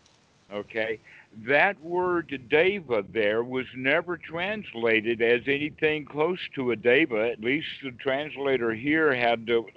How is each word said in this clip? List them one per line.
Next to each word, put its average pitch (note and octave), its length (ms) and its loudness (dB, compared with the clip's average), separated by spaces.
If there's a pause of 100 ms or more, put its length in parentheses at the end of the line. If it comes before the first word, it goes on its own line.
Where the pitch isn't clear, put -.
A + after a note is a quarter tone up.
(520)
Okay. A2 460 -4 (480)
That D#3 360 4
word E3+ 640 -2
deva D3+ 640 2
there G#2+ 320 2
was B2+ 220 -4 (100)
never D#3+ 400 0
translated A#2 1040 -2
as A#2 260 4
anything D3 600 -2
close E3 340 -2 (140)
to B2+ 180 -2
a A2+ 40 -2
deva. A#2+ 540 2
At G#2+ 120 -8
least C3+ 260 -2 (160)
the C3+ 80 -10
translator C3 840 -2
here D3 400 2
had A#2 320 2
to, A#2 200 2 (100)